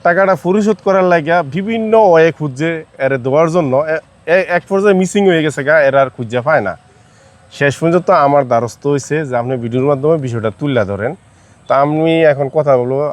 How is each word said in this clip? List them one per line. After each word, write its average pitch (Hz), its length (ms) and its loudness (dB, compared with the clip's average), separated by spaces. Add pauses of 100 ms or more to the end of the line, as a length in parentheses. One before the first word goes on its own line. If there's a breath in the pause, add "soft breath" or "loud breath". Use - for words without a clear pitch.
টাকাটা 185 400 2
পরিশোধ 202 420 0
করার 190 280 2
লাগিয়া 165 240 0 (180)
বিভিন্ন 220 380 -4 (180)
ওয়ে 165 260 6
খুঁজছে 147 320 -4 (360)
এরে 135 200 0
দেওয়ার 151 300 2
জন্য। 143 180 0 (200)
এ-, 156 100 -6 (320)
এ-, 180 120 0 (100)
এক - 120 -4
পর্যায়ে 196 320 2
মিসিং 196 280 0
হয়ে 165 160 2
গেছে 147 180 -4
গা, 151 120 2 (120)
এরা 135 160 2
আর 131 120 -2
খুঁজে 120 320 -4
পায় 147 200 2
না। 87 60 -6 (800 soft breath)
শেষ 143 260 -2
পর্যন্ত 170 300 0 (160)
আমার 143 260 2
দ্বারস্থ 117 320 -4 (100)
হইছে 143 220 -4 (140)
যে 123 120 -6
আপনি 127 120 -4 (100)
ভিডিওর 127 280 -2
মাধ্যমে 147 340 0
বিষয়টা 117 340 -4
তুলে 131 320 -2
ধরেন। 107 220 -4 (560 soft breath)
তা 127 140 2
আমি 156 300 0 (180)
এখন 135 160 -2 (100)
কথা 143 240 2
বলবো। 127 160 -2 (160)